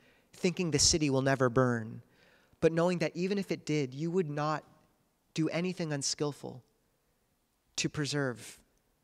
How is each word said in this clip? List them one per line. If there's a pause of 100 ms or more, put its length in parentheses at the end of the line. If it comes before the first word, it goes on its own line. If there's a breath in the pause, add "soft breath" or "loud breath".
(340 soft breath)
thinking
the
city
will
never
burn, (600 soft breath)
but
knowing
that
even
if
it
did,
you
would
not (720)
do
anything
unskillful (1120)
to
preserve. (440)